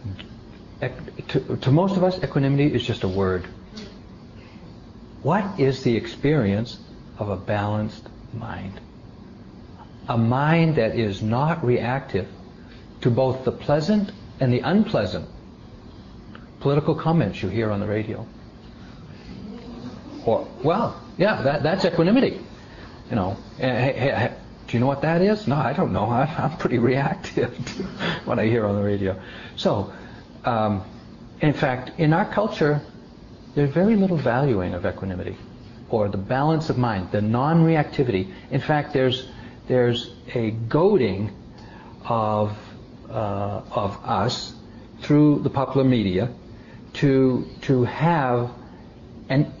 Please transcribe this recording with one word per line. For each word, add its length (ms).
eq-, 460
to, 300
to 140
most 240
of 80
us, 200
equanimity 500
is 100
just 200
a 40
word. 380
What 340
is 220
the 160
experience 800
of 120
a 60
balanced 720
mind? 480
A 80
mind 600
that 240
is 240
not 420
reactive 640
to 80
both 340
the 80
pleasant 600
and 140
the 60
unpleasant 680
political 340
comments 480
you 80
hear 220
on 80
the 80
radio. 400
Or, 200
well, 380
yeah, 240
that, 220
that's 220
equanimity. 540
You 60
know, 200
eh, 80
eh, 420
eh, 220
do 100
you 20
know 60
what 160
that 220
is? 240
No, 80
I 180
don't 180
know. 140
I, 320
I'm 200
pretty 200
reactive 720
<laughs> 120
to 60
what 120
I 80
hear 220
on 80
the 80
radio. 360
So, 360
um, 400
in 120
fact, 460
in 140
our 120
culture, 580
there's 160
very 240
little 220
valuing 560
of 120
equanimity 520
or 200
the 80
balance 520
of 80
mind, 340
the 100
non-reactivity. 1120
In 80
fact, 320
there's, 360
there's 440
a 180
goading 840
of, 540
uh, 520
of 320
us 500
through 380
the 100
popular 380
media 420
to, 540
to 240
have 640
an 320